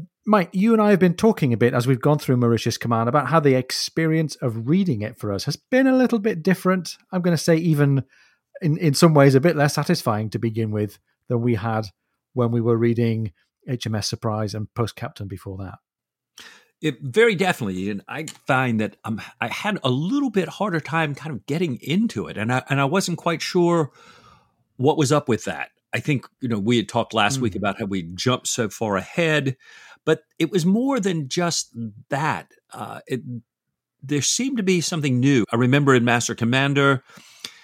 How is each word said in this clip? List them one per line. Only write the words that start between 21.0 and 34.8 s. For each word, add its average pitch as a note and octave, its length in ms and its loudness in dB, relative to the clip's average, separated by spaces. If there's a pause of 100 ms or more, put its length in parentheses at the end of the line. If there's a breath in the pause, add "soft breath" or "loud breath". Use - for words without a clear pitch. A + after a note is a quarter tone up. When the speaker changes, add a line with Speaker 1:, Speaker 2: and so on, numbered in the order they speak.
Speaker 2:
kind D#3 200 -10
of G2+ 120 -14
getting D3+ 340 -2
into D#3+ 460 -2
it, F2 100 -12
and A2 160 -2
I, B2+ 160 -2
and C#3 100 2
I C#3 60 2
wasn't F3 320 -2
quite E3 240 -4
sure E3+ 500 2 (840 soft breath)
what C#3 200 2
was D3 140 2
up D3 160 2
with A2+ 180 0
that. D2 260 -8 (240)
I A#2 40 -4
think, C#3 280 -4 (140)
you B2+ 80 -4
know, A2 100 -2
we A2+ 160 2
had G#2+ 140 0
talked A2+ 240 -2
last G#2+ 260 2
week A2+ 140 -2
Speaker 1:
Mm. F#2 40 -10
Speaker 2:
about G2 220 -4
how A2+ 60 -6
we G2 180 -4
jumped F#2 440 -2
so A2+ 220 -2
far G#2 280 -2
ahead, D3 580 -2 (480 loud breath)
but D#3+ 200 0 (140)
it E3 140 -2
was E3+ 140 0
more A#3+ 340 2
than E3 300 -4
just - 440 -4 (360)
that. C#3 420 -4 (200)
Uh, A2 360 -12
it, B2+ 140 -6 (840)
there C#3 180 -2
seemed C4+ 360 -2
to G#3+ 60 -2
be F#3 180 2